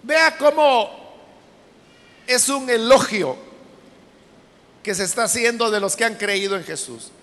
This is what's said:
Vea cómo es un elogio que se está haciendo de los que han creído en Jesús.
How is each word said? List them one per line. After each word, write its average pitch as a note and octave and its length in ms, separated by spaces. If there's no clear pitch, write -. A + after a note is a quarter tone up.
Vea D#4 340
cómo C#4+ 760
es B3+ 220
un C4 200
elogio A3+ 680
que G#3 100
se F#3 100
está A3+ 200
haciendo A#3 480
de G#3 80
los G3 160
que A3+ 100
han A3 80
creído G3 420
en F3 80
Jesús. B2+ 480